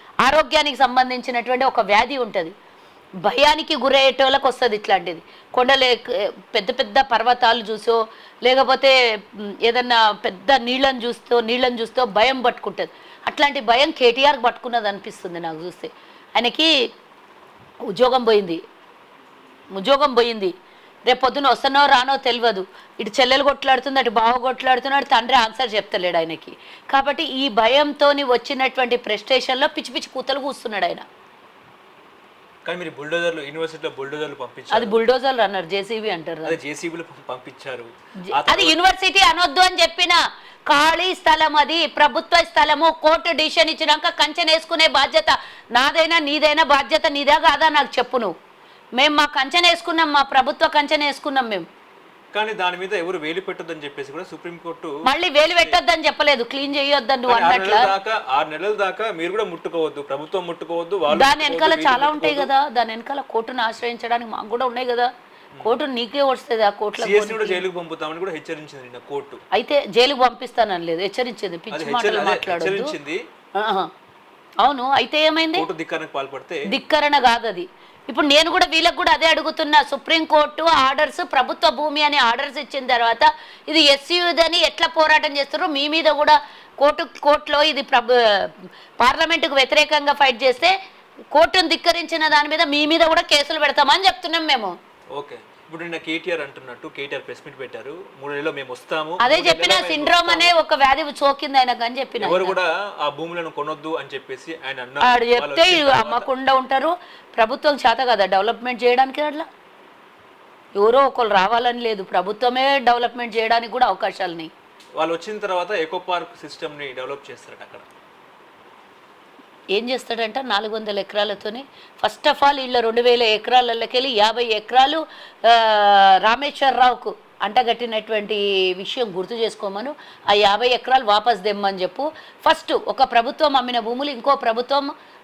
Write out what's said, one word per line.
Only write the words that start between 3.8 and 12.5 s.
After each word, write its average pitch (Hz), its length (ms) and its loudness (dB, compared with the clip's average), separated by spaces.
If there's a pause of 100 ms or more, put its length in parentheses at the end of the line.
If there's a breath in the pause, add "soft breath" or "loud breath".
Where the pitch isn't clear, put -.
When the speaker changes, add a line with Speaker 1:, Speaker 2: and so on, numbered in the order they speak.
Speaker 1:
వస్తది 247 300 0
ఇట్లాంటిది. 180 460 -4 (320 loud breath)
కొండలే, 254 400 2 (600)
పెద్ద 226 240 -2
పెద్ద 214 200 -2
పర్వతాలు 240 640 2
చూసో, 220 460 -2 (340 loud breath)
లేకపోతే, 254 800 4 (120)
మ్, 202 280 -10
ఏదన్నా 233 480 2
పెద్ద 202 420 -2
నీళ్ళని 254 520 0
చూస్తూ, 240 360 -2
నీళ్ళని 247 400 -2
చూస్తూ 233 240 -4
భయం 233 380 0
పట్టుకుంటది. 202 480 -4 (360 loud breath)